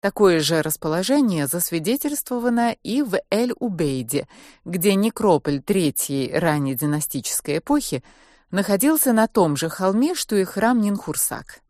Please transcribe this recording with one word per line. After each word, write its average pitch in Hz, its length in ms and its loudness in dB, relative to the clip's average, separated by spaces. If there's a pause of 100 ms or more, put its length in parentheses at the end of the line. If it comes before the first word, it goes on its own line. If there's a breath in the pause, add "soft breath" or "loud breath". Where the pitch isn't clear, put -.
Такое 196 380 4
же 156 220 2
расположение 170 840 0
засвидетельствовано 233 1400 -2
и 240 200 -2
в 196 160 -2 (120)
Эль-Убейде, 165 960 -2 (360 loud breath)
где 185 300 0
некрополь 190 680 2
третьей 143 760 0
раннединастической 147 1200 -2
эпохи 277 460 -2 (460 soft breath)
находился 220 640 2
на 220 120 4
том 170 300 2
же 165 140 -4
холме, 214 440 0
что - 220 -4
и 190 80 2
храм 220 340 0
Нинхурсак. 202 920 -4